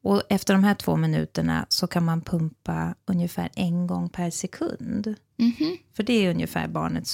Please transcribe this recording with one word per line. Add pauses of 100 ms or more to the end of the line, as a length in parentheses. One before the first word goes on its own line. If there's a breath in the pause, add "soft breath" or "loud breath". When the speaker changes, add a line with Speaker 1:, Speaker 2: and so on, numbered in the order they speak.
Speaker 1:
Och
efter
de
här
två
minuterna
så
kan
man
pumpa (120)
ungefär
en
gång
per
sekund. (220)
Speaker 2:
Mhm. (200)
Speaker 1:
För
det
är
ungefär
barnets